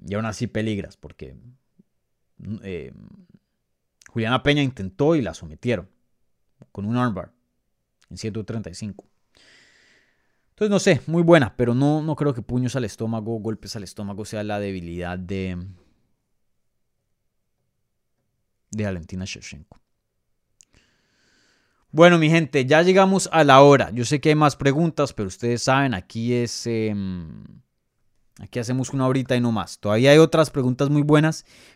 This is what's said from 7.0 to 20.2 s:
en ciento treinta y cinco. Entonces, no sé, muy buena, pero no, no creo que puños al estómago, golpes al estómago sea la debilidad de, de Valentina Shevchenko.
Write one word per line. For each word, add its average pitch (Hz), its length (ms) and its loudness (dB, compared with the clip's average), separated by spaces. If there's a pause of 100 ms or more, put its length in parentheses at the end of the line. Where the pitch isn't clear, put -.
en 90 60 -16
ciento 107 280 -8
treinta 110 240 -10
y 90 60 -16
cinco. 101 320 -14 (1400)
Entonces, 214 200 -4
no 202 80 2
sé, 165 300 2
muy 170 160 0
buena, 165 340 4
pero 120 160 0
no, 143 300 2
no 156 120 -4
creo 147 160 0
que 117 120 -8
puños 123 320 -4
al 127 100 -4
estómago, 113 540 -6
golpes 101 360 -8
al 110 60 -12
estómago 101 420 -12
sea 104 200 -10
la 104 160 -6
debilidad 87 580 -8
de, 92 400 -8 (3000)
de 107 160 -6
Valentina 92 400 -8
Shevchenko. - 540 -16 (2000)